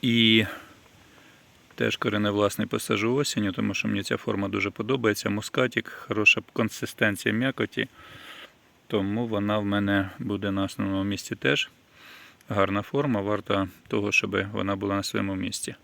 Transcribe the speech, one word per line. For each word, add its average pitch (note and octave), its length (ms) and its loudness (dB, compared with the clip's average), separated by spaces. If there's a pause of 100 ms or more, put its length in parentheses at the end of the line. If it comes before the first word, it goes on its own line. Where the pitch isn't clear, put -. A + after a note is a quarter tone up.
І A2+ 420 6 (1300)
теж A2+ 220 0
кореневласний G#2 720 0
посаджу A2+ 460 0
осінню, A2+ 380 0
тому G#2 220 -2
що - 140 -2
мені G2+ 140 0
ця A#2+ 140 -2
форма G2 320 -2
дуже G2 220 -2
подобається. A2 600 0
Мускатик, A#2 580 -2
хороша - 520 2 (120)
консистенція A2 840 0
м'якоті. A#2 540 0 (960)
Тому G#2 400 0
вона G#2 320 0
в G#2 60 -2
мене G2+ 540 2
буде G2+ 320 -2
на G2 120 0
основному G2 420 -2
місці G2+ 320 -4
теж. - 340 0 (800)
Гарна G2+ 340 2
форма, C#3 380 0
варта G2+ 480 -2 (200)
того, G#2 240 0
щоб G2+ 400 0
вона G2+ 240 -2
була G2 200 -2
на G2+ 60 -2
своєму G2 320 -2
місці. F#2+ 500 -6